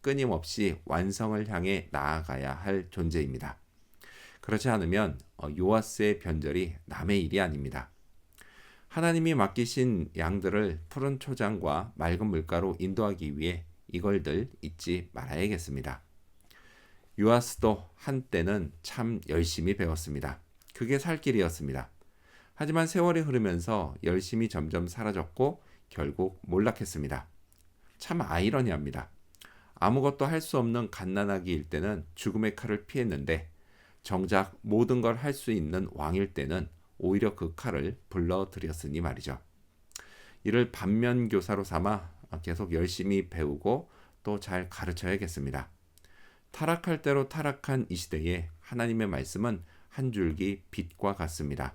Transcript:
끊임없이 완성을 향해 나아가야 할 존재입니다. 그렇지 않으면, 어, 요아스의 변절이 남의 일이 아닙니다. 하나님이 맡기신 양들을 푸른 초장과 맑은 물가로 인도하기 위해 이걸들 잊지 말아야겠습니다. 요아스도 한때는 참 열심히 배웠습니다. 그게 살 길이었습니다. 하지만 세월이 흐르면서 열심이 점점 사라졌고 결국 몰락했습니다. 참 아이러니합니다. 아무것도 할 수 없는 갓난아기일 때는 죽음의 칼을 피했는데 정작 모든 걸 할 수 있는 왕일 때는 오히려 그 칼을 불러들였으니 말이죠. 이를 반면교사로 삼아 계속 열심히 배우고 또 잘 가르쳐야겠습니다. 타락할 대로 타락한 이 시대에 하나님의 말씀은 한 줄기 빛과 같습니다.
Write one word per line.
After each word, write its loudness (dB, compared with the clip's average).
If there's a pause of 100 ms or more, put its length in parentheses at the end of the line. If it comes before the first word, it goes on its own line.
끊임없이 0
완성을 0
향해 0
나아가야 -2
할 -2
존재입니다. -2 (800)
그렇지 0
않으면, 2 (200)
어, -6
요아스의 2
변절이 -2
남의 0
일이 2
아닙니다. -4 (960)
하나님이 4
맡기신 2
양들을 0 (100)
푸른 -2
초장과 -2
맑은 0
물가로 0
인도하기 -2
위해 -2 (240)
이걸들 0 (100)
잊지 -4
말아야겠습니다. -4 (1160)
요아스도 4
한때는 0 (100)
참 -4 (100)
열심히 0
배웠습니다. -2 (340)
그게 0
살 -2
길이었습니다. 0 (640)
하지만 2
세월이 4
흐르면서 2 (100)
열심이 2
점점 -2
사라졌고 -2 (260)
결국 -2
몰락했습니다. 0 (720)
참 -4
아이러니합니다. 0 (680)
아무것도 2
할 0
수 -2
없는 0
갓난아기일 -2
때는 -2 (100)
죽음의 0
칼을 -2
피했는데 -2 (500)
정작 2
모든 4
걸 2
할 -2
수 -6
있는 0
왕일 0
때는 -2 (300)
오히려 2
그 -6
칼을 -2 (120)
불러들였으니 -2
말이죠. -4 (1040)
이를 4
반면교사로 2
삼아 0 (320)
계속 -4
열심히 2
배우고 0 (320)
또 -2
잘 -4
가르쳐야겠습니다. -4 (840)
타락할 0
대로 4
타락한 -2
이 -4
시대에 -2 (120)
하나님의 0
말씀은 -2 (260)
한 -2
줄기 0
빛과 -4
같습니다. -4